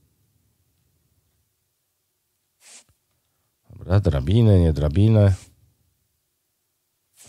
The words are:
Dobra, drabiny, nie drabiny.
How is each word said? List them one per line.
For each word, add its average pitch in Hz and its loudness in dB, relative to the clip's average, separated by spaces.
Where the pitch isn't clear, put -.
Dobra, 90 -4
drabiny, 98 0
nie 82 0
drabiny. 98 0